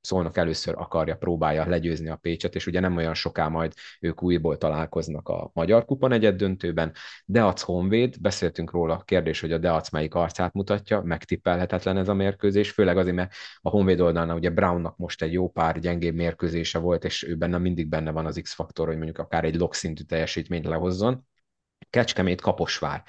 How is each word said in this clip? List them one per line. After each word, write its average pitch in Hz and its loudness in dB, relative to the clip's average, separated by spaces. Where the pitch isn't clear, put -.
Szolnok 87 -2
először 82 0
akarja, 80 -2
próbálja 80 0
legyőzni 82 -2
a 78 -6
Pécset, 85 -4
és 85 -4
ugye 87 0
nem 90 2
olyan 82 -2
soká 80 -2
majd 82 -2
ők 85 -4
újból 82 2
találkoznak 78 -4
a 85 -6
Magyar 98 4
Kupa 131 2
negyeddöntőben. 92 2
Deac 98 4
Honvéd, 98 0
beszéltünk 87 -2
róla, 82 0
kérdés, 82 2
hogy 80 -4
a 82 0
Deac 82 0
melyik 78 -2
arcát 87 0
mutatja, 101 0
megtippelhetetlen 87 0
ez 92 0
a 104 0
mérkőzés, 98 2
főleg 92 4
azért, 90 2
mert 90 -4
a - -2
Honvéd 95 4
oldalnál 85 2
ugye 85 0
Brownnak 87 0
most - -8
egy 82 -2
jó 90 0
pár 82 0
gyengébb 85 -2
mérkőzése 85 -2
volt, 85 0
és - -4
ő 85 -6
benne 85 0
mindig 87 0
benne 78 -2
van 80 -4
az 78 -4
X-faktor, - -6
hogy 80 -2
mondjuk 80 -6
akár 82 -2
egy 80 0
log 85 0
szintű 78 -6
teljesítményt 80 -4
lehozzon. 92 -2
Kecskemét, 92 2
Kaposvár. - -2